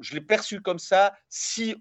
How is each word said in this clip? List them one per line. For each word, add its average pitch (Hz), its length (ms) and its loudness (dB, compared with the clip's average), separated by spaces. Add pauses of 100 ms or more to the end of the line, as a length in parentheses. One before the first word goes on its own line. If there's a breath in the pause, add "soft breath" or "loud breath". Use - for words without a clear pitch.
je 131 140 -12
l'ai 151 60 -6
perçu 208 400 -2
comme 180 180 -2
ça, 196 340 4 (160 soft breath)
si - 520 -4